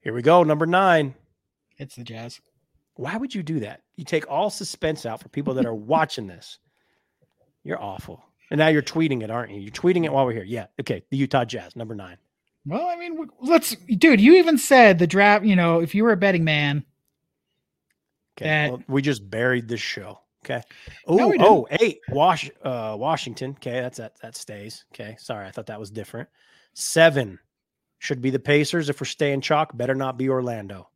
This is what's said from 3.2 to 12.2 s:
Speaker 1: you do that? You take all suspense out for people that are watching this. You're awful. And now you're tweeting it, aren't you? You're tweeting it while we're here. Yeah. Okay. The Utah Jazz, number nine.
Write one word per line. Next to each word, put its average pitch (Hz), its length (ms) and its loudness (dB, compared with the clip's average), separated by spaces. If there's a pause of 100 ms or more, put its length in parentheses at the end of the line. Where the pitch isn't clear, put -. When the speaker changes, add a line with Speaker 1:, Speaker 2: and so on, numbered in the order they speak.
Speaker 1:
you 190 80 -6
do 151 180 -4
that? - 220 -12 (140)
You 160 80 -14
take 156 260 -4
all 170 200 -2
suspense 160 560 -6
out 113 140 -10
for - 80 -20
people 143 260 -6
that 131 120 0
are 113 80 -6
watching 120 520 -2
this. - 320 -20 (1040)
You're - 180 -10
awful. - 440 -14 (260)
And 147 80 -2
now 156 100 6
you're 151 140 2
tweeting 143 400 -4
it, 107 80 -10
aren't 113 220 -8
you? 101 80 -14
You're 101 120 -14
tweeting 180 320 0
it 147 80 -4
while 135 120 2
we're 123 80 -2
here. 110 120 -8
Yeah. 110 220 -10 (140)
Okay. - 300 -6
The 135 60 -4
Utah 135 280 0
Jazz, 107 320 -12
number 113 180 -12
nine. 90 220 -16 (480)